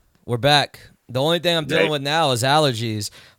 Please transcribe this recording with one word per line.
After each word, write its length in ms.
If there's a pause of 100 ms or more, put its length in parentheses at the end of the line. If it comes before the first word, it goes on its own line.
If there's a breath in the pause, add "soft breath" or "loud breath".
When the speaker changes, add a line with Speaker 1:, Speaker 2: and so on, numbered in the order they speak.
(240)
Speaker 1:
we're 140
back. 420 (300)
The 100
only 180
thing 180
I'm 100
dealing 180
Speaker 2:
Right. 80
Speaker 1:
with 100
now 280
is 120
allergies. 680 (280 soft breath)